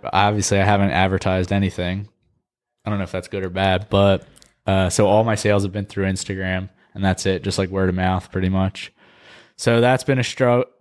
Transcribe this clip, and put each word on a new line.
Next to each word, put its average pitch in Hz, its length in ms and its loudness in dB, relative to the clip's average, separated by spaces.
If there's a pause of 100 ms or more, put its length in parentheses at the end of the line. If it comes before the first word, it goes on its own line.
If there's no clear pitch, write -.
obviously 101 540 0
I 95 60 2
haven't 98 280 2
advertised 92 600 0
anything. 95 560 -2 (760)
I 107 40 -4
don't 104 80 -4
know 95 60 -6
if - 80 -12
that's 92 160 -8
good 98 160 -6
or 90 60 -6
bad, 95 400 0
but, 98 360 4 (400)
uh, 95 220 2
so 104 180 2
all 107 180 4
my 110 100 0
sales 101 280 2
have 95 100 -4
been 101 120 -6
through 98 220 -4
Instagram, 95 640 -6 (240)
and 98 100 -4
that's 92 220 -2
it, 92 160 0
just, 98 160 -4
like, 95 100 0
word 95 220 0
of 90 40 -2
mouth 92 380 -2
pretty 95 160 -2
much. 95 440 -2 (640)
So 117 240 2
that's 127 240 2
been 131 160 0
a 120 40 -2
struggle. 123 420 0 (140)